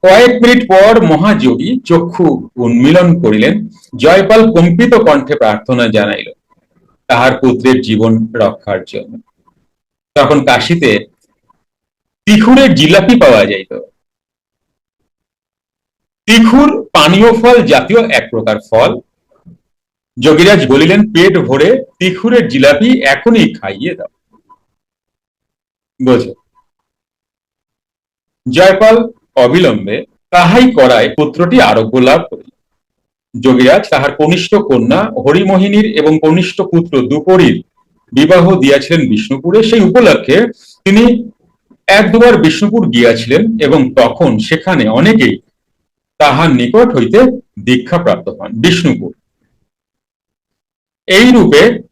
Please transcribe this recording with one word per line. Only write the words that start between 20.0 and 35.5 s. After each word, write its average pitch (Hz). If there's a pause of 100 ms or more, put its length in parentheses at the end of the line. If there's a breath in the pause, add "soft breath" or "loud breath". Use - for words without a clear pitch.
যোগীরাজ 156
বলিলেন, 170
"পেট 185
ভরে 151 (160)
তিখুরের 185
জিলাপি 165
এখনই 180
খাইয়ে 101
দাও।" - (1700)
বোঝো, - (2250)
জয়পাল 196 (260)
অবিলম্বে 123 (240)
তাহাই 196
করায় 127
পুত্রটি 175
আরোগ্য 110
লাভ 131
করিল। - (920)
যোগীরাজ 131
তাহার 143
কনিষ্ঠ 170
কন্যা 139
হরিমোহিনীর 196